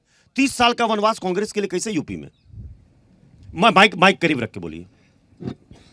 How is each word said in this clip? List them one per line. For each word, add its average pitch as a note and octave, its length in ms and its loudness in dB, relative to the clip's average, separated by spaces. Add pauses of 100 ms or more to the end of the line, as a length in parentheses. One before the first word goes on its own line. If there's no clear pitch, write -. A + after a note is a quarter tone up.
(360)
तीस C4+ 200 0
साल A#3+ 180 4
का A#3 120 -2
वनवास G#3+ 340 0
कांग्रेस F#3 320 -4
के G#3 100 -4
लिए G3 100 -4
कैसे F3+ 200 -6
यूपी A#2+ 240 -6
में? C#2+ 140 -14 (1300)
मा-, F#3 200 2
माइक, F#3+ 200 6
माइक F#3 260 4
करीब D#3 180 0
रख A2+ 120 -6
के - 80 -14
बोलिए। E2+ 260 -12 (1080)